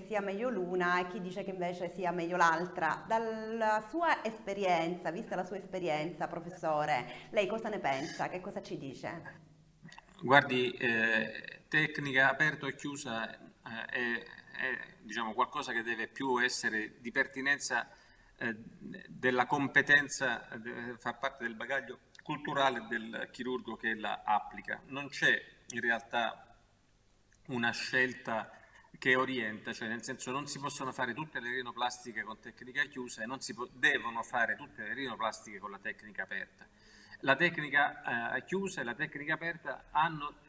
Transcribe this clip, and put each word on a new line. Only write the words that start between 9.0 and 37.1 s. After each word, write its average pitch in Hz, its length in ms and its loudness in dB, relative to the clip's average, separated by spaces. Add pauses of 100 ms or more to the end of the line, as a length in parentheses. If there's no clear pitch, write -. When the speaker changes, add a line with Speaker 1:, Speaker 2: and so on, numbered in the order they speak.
Speaker 2:
Guardi, 127 500 8
eh, 113 1000 2
tecnica 143 640 6
aperta 151 360 2
o 135 40 0
chiusa, 135 600 -4
eh, - 600 -10
è, 120 340 0 (280)
è, 127 500 -4
diciamo, 110 320 -4
qualcosa 127 380 0
che 117 100 0
deve 113 260 -2
più 127 340 2
essere 110 580 0
di 120 120 -8
pertinenza, 135 760 0 (480)
eh, 117 180 -4
della 123 920 -2
competenza, 139 1000 4
eh, 131 100 -10
deve 120 380 -8
far 120 220 -4
parte 135 260 -4
del 117 100 -4
bagaglio 123 440 -4 (240)
culturale 139 680 2
del 113 420 -4
chirurgo 120 460 -4
che 113 180 -2
la 104 300 -2
applica. 107 640 0
Non 139 220 -6
c'è 131 360 4 (240)
in 117 120 -6
realtà 117 760 0 (920)
una 120 240 0
scelta 123 800 0 (460)
che 131 200 4
orienta, 117 580 -2
cioè 117 140 -6
nel 120 140 -4
senso 127 280 -6
non 139 160 -4
si 143 120 -8
possono 139 320 -4
fare 123 220 -2
tutte 147 260 -6
le 120 120 -4
rinoplastiche 120 720 -4
con 110 180 -12
tecnica 127 440 -6
chiusa 123 380 -8
e 110 40 -4
non 131 140 -6
si - 120 -8
po-, 120 180 -8
devono 120 520 0
fare 113 340 0
tutte 120 280 -12
le 107 100 -6
rinoplastiche 113 640 -4
con 101 120 -10
la 98 80 -12
tecnica 104 440 -8
aperta. - 440 -10 (540)